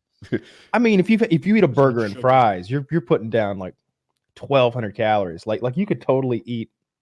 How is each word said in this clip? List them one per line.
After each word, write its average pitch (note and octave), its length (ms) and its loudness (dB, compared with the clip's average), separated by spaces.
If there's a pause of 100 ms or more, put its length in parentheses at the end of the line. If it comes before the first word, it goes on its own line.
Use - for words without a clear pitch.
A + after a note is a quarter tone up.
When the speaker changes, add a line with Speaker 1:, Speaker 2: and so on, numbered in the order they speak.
(560)
Speaker 1:
<laughs> - 160 -20
Speaker 2:
I G#3+ 60 0
mean, A3 220 4
if F3 100 0
you, A3+ 80 4 (100)
if E3 180 0
you G#3 100 2
eat G#3 80 4
a - 20 2
Speaker 3:
Too - 20 2
much A#2+ 80 -4
Speaker 2:
burger C3 280 4
and G#2 60 -6
Speaker 3:
sugar. A2 100 -12
Speaker 2:
fries, A#2 500 2
you're, C#3 220 -4
you're E3 80 0
putting A2+ 300 -2
down, G#2 280 -2
like, F#2 160 -12 (600)
twelve B2+ 380 2
hundred A2 200 -6
calories. G2+ 520 -2
Like, G#2+ 160 -4
like, B2+ 140 -4
you G3 100 -2
could D3+ 140 -6
totally C3 460 -2
eat A#2 240 -10 (320)